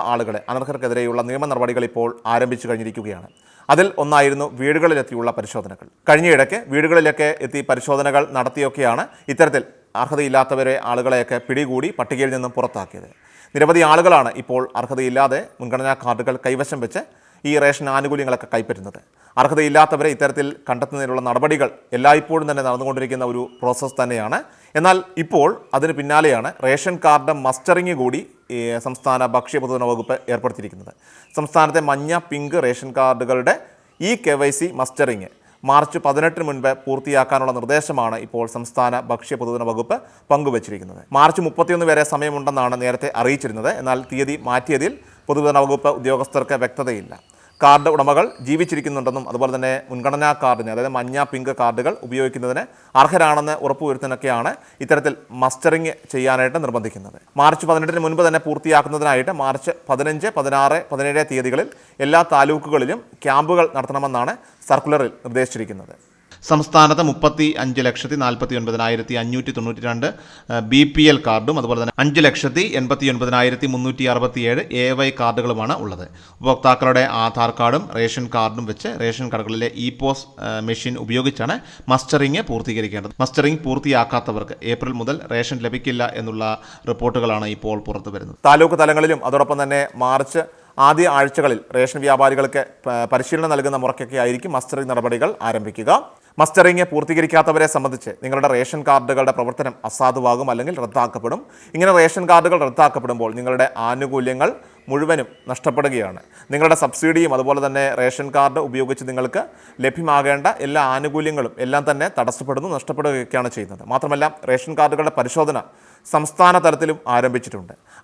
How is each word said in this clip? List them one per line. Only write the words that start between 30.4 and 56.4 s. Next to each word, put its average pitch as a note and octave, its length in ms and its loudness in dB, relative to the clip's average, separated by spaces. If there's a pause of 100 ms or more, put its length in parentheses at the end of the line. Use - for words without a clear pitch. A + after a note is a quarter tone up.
സംസ്ഥാനത്തെ D#3 520 2
മഞ്ഞ, D3 300 -2 (120)
പിങ്ക് D3 340 -4
റേഷൻ B2 320 -4
കാർഡുകളുടെ B2+ 580 2 (440)
ഈ G3 140 0 (120)
കെ D3 160 2
വൈ C#3 180 2
സി E3+ 100 -2 (120)
മസ്റ്ററിംഗ് A#2+ 480 -4 (400)
മാർച്ച് D3 360 2
പതിനെട്ടിന് D#3 420 0
മുൻപ് C3+ 240 -2 (140)
പൂർത്തിയാക്കാനുള്ള C3+ 720 0
നിർദ്ദേശമാണ് B2 680 -2
ഇപ്പോൾ A#2 200 -6 (100)
സംസ്ഥാന B2 440 -2 (120)
ഭക്ഷ്യ B2 300 -6
പൊതുജന A#2+ 280 -4
വകുപ്പ് A2+ 260 -2 (360)
പങ്കുവച്ചിരിക്കുന്നത്. G#2 720 -4 (160)
മാർച്ച് D#3+ 300 4
മുപ്പത്തിയൊന്ന് E3+ 440 0
വരെ D3+ 120 4 (100)
സമയമുണ്ടെന്നാണ് C#3 720 -2
നേരത്തെ B2 280 -4 (100)
അറിയിച്ചിരുന്നത്. B2 500 -2 (120)
എന്നാൽ C3 180 -2 (100)
തീയതി C3+ 240 -4 (140)
മാറ്റിയതിൽ C3+ 420 -2 (380)
പൊതുജന D3 360 2
വകുപ്പ് C#3+ 260 0 (100)
ഉദ്യോഗസ്ഥർക്ക് C3 640 -2
വ്യക്തതയില്ല. A#2 500 -6 (480)
കാർഡ് C#3+ 320 8
ഉടമകൾ C#3+ 300 4 (220)
ജീവിച്ചിരിക്കുന്നുണ്ടെന്നും C#3+ 800 -4
അതുപോലെ A#2+ 260 -2
തന്നെ C3 160 -2 (180)
മുൻഗണനാ C#3 420 0 (100)
കാർഡിന്, A#2 320 0
അതായത് B2+ 220 -4
മഞ്ഞ, B2 220 -6 (140)
പിങ്ക് B2+ 280 -6
കാർഡുകൾ B2 340 0 (140)
ഉപയോഗിക്കുന്നതിന് B2+ 560 -4 (380)
അർഹരാണെന്ന് D3+ 520 4 (120)
ഉറപ്പുവരുത്താനൊക്കെയാണ് C3+ 840 -2 (340)
ഇത്തരത്തിൽ C#3+ 280 2 (300)
മസ്റ്ററിംഗ് D#3+ 500 0 (200)
ചെയ്യാനായിട്ട് C3 520 0